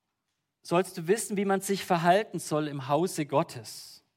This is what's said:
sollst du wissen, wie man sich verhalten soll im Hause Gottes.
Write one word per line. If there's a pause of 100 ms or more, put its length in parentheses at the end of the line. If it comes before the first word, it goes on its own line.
(640)
sollst
du
wissen,
wie
man
sich
verhalten
soll
im
Hause
Gottes. (140)